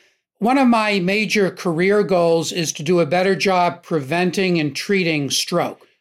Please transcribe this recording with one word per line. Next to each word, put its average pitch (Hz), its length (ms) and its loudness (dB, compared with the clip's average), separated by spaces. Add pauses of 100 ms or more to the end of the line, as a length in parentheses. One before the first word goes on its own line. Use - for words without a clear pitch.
(400)
One 240 180 2
of 269 100 4
my 214 320 2
major 196 520 0
career 185 500 0
goals 170 500 2
is 165 220 -4
to 165 100 -12
do 170 180 2
a 165 40 2
better 185 300 0
job 175 480 0
preventing 170 760 -2
and 147 160 -4
treating 165 540 -2
stroke. - 560 -4 (160)